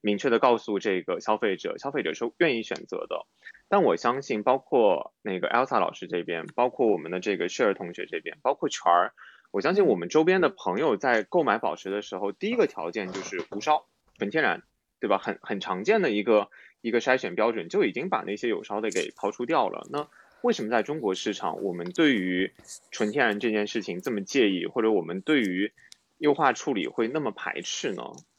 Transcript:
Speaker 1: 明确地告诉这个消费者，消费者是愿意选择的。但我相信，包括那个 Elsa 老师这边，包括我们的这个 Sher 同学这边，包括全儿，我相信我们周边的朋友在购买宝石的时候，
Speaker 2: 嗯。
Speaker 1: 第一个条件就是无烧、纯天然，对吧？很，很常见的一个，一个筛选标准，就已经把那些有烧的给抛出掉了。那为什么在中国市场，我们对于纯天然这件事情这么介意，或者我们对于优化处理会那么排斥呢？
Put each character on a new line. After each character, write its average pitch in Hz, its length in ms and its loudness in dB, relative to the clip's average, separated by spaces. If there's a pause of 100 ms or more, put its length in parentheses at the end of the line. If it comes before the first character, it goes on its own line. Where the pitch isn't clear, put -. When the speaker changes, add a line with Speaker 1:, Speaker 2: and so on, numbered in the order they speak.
Speaker 1:
明 104 160 0
确 135 120 0
地 117 80 4
告 120 200 6
诉 104 220 -2
这 92 220 0
个 85 180 -4
消 107 180 0
费 101 180 0
者， - 220 -6
消 139 140 -8
费 139 120 -2
者 - 100 -2
是 117 240 -6
愿 147 200 4
意 110 60 -4
选 - 240 -8
择 - 200 -8
的。 - 180 -6 (420)
但 196 160 4
我 95 120 6
相 127 260 0
信， 107 220 -4
包 131 140 4
括 104 640 4
那 92 180 -4
个 92 80 -2
Elsa 123 320 2
老 - 140 2
师 92 140 -12
这 87 160 -2
边， 85 220 -6 (100)
包 123 140 2
括 120 180 2
我 98 100 4
们 80 140 -6
的 90 80 -2
这 98 180 -2
个 90 120 -2
Sher 107 240 0
同 87 200 -8
学 90 120 -10
这 85 140 -6
边， - 220 -12
包 135 120 0
括 - 160 -2
全 - 220 2
儿， 87 220 4 (380)
我 101 100 -2
相 165 120 2
信 196 140 6
我 110 80 4
们 87 140 -4
周 156 140 4
边 185 180 4
的 151 80 4
朋 98 300 -2
友 123 180 2
在 113 260 2
购 170 200 2
买 110 140 2
宝 82 180 -2
石 - 140 -12
的 104 120 -2
时 - 160 -10
候， 101 140 -4
Speaker 2:
嗯。 98 80 -12
Speaker 1:
第 202 100 -4
一 240 60 -2
个 214 120 4
条 85 240 -6
件 92 200 -6
就 98 100 -8
是 90 220 -8 (120)
无 104 60 -6
烧、 151 240 0 (320)
纯 - 120 -4
天 156 140 0
然， 92 180 0 (380)
对 104 100 -2
吧？ 98 80 4
很， - 240 -4
很 101 180 -6
常 92 240 -4
见 208 180 2
的 147 100 2
一 104 120 0
个， 104 260 4 (320)
一 113 100 -4
个 113 100 2
筛 131 160 2
选 98 160 -4
标 110 180 2
准， 90 180 -6
就 196 140 2
已 107 80 2
经 156 180 -6
把 170 120 -2
那 104 140 -6
些 120 140 -4
有 98 140 -2
烧 107 180 -6
的 107 100 -2
给 90 240 -4
抛 104 160 -4
出 - 140 -6
掉 127 240 0
了。 - 200 -10
那 147 180 -8 (340)
为 240 120 2
什 131 100 -4
么 107 60 -6
在 113 140 2
中 151 160 -6
国 98 160 -2
市 104 180 -4
场， 87 300 -4
我 95 100 -4
们 87 180 -8
对 143 240 4
于 92 380 -2 (380)
纯 107 200 -2
天 135 140 2
然 104 140 0
这 113 120 0
件 104 160 0
事 110 140 -4
情 92 200 -8
这 - 100 -8
么 101 120 -4
介 113 260 4
意， 90 160 -2
或 - 160 -2
者 110 100 4
我 98 100 4
们 87 200 -6
对 151 200 2
于 95 300 -2 (460)
优 147 160 2
化 139 200 4
处 139 200 -4
理 87 140 -2
会 113 200 -2
那 147 120 -4
么 123 120 -4
排 - 300 -8
斥 - 300 -6
呢？ 185 120 -8 (360)